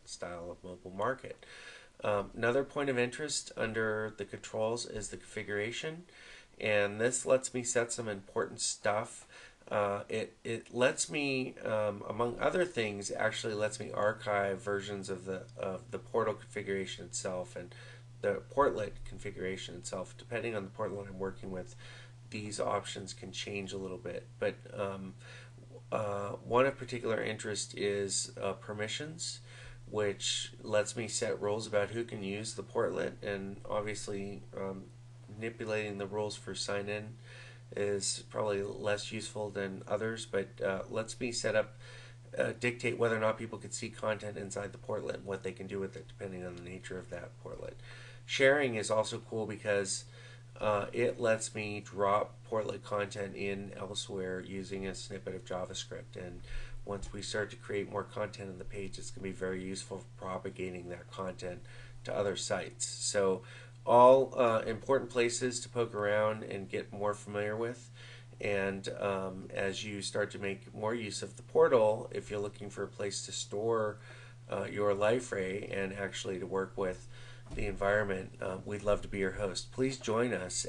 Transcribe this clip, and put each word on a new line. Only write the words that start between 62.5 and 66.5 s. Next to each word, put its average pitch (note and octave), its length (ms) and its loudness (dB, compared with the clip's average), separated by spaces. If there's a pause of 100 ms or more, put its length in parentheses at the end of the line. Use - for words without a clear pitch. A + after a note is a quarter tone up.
So F#2+ 580 4 (420)
all, B2+ 500 12
uh, A2+ 260 6
important A#2 500 2
places A#2+ 480 2
to - 100 -8
poke A#2 240 0
around G#2+ 500 4
and G2 240 -6